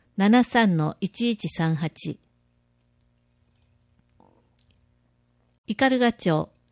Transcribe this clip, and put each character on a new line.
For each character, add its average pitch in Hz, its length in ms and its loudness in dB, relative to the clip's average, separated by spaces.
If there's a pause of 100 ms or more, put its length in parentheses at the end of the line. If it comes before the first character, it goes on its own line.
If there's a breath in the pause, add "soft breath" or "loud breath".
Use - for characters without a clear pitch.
(160)
七 220 280 4
三 220 320 2
の 156 240 -2
一 233 320 -4
一 196 160 -6
三 160 260 -2
八。 156 460 -8 (3500)
斑 254 320 0
鳩 240 140 2
町、 160 400 -2 (200)